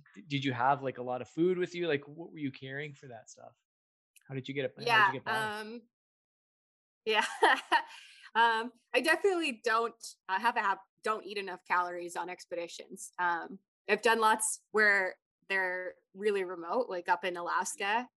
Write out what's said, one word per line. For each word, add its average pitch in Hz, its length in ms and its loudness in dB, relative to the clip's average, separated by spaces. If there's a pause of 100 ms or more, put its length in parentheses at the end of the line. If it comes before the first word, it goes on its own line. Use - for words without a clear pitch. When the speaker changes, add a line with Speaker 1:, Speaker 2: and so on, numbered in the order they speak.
(140)
Speaker 1:
d-, - 140 -20
did 139 160 -2
you 135 80 0
have, 131 300 2
like, 127 160 -6
a 123 40 -8
lot 123 200 -6
of 113 60 -14
food 175 300 0
with 175 160 -2
you? 175 140 -4
Like, 143 200 0
what 165 240 -16
were 160 60 -16
you 143 140 -4
carrying 139 420 -10
for 139 140 -20
that 113 220 -18
stuff? 120 240 -20 (720)
How 139 60 -8
did 131 140 -8
you 135 60 -6
get 139 120 -2
it, 127 80 -6 (140)
how 233 80 6
did 214 100 6
Speaker 2:
Yeah, - 20 6
Speaker 1:
you 185 40 -2
get - 120 -6
by? 220 260 -2 (100)
Speaker 2:
um, 220 220 -12 (1200)
yeah. 220 200 2 (180)
<laughs> - 140 6 (760)
Um, 226 380 2 (220)
I 262 60 4
definitely 320 640 2
don't, 226 300 2 (340)
I 190 100 0
have 233 200 0
a - 20 2
hab-, 196 160 2 (260)
don't 214 220 -2
eat 208 140 -8
enough 190 260 -8
calories 175 520 -2
on 175 120 -6
expeditions. 175 880 -10
Um, 175 420 -2 (280)
I've 208 140 2
done 226 180 4
lots 220 400 2 (120)
where 202 420 4 (340)
they're 185 460 -2 (180)
really 196 320 0
remote, 180 460 -2
like 175 180 -6
up 175 160 4
in 175 140 -2
Alaska 196 680 0 (100)